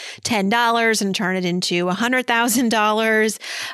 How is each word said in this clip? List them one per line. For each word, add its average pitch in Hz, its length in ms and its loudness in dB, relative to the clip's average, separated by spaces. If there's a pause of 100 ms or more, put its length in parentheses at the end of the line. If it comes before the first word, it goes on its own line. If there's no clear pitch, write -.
(220)
ten 196 260 0
dollars 226 540 2
and 196 100 -2
turn 185 220 -2
it 185 100 -2
into 180 440 0
a 180 60 0
hundred 240 340 -2
thousand 233 400 2
dollars, 220 720 2 (340)